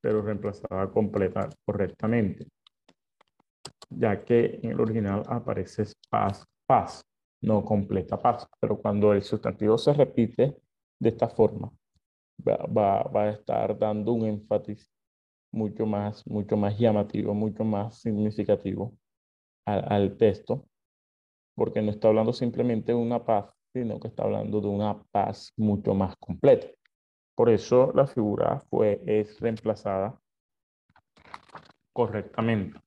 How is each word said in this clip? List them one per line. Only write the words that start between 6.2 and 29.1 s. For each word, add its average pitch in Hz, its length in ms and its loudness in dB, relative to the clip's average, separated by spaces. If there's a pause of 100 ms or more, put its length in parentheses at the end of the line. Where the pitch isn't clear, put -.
paz, - 360 2 (380)
no 104 240 2
completa 98 560 -2
paz. - 260 2 (120)
Pero - 180 0
cuando 104 360 4
el 101 100 2
sustantivo 107 540 0
se 143 160 4
repite 127 600 2 (460)
de 117 80 4
esta - 180 -2
forma, 107 440 0 (760)
va, - 100 2 (100)
va, 101 360 2
va 104 200 0
a 107 80 0
estar 107 460 -2
dando 107 360 -2
un 113 140 0
énfasis 107 640 -4 (600)
mucho 110 360 -2
más, 104 400 -4
mucho 104 280 -2
más 104 220 0
llamativo, 107 560 2
mucho 107 300 -4
más 107 360 -4
significativo 104 960 -2 (720)
al, 101 260 -2
al 101 260 2
texto, - 500 0 (880)
porque - 260 -2
no 107 100 0
está 107 160 2
hablando 110 240 4
simplemente 117 600 -2
de 120 60 2
una 117 280 -2
paz, 104 260 0 (220)
sino 113 260 -6
que - 80 -12
está - 160 -8
hablando 104 380 -2
de 101 60 -2
una 104 440 -2
paz - 460 -4
mucho 107 360 0
más 95 240 0
completa. - 500 2 (680)
Por 117 140 4
eso 123 440 4
la 135 120 6
figura 113 540 0 (100)
fue, 104 360 2
es 107 340 0